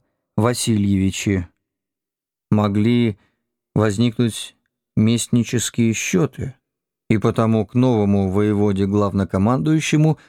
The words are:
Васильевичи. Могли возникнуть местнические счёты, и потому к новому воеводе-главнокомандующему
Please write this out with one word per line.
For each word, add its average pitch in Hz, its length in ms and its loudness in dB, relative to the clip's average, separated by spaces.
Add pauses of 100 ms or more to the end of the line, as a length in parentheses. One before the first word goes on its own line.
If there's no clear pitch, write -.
(380)
Васильевичи. 101 1080 0 (1040)
Могли 107 680 0 (560)
возникнуть 110 800 -2 (400)
местнические 113 960 0
счёты, 139 640 -4 (540)
и 110 80 2
потому 110 480 0
к - 80 -12
новому 104 560 2
воеводе-главнокомандующему 104 1900 0 (120)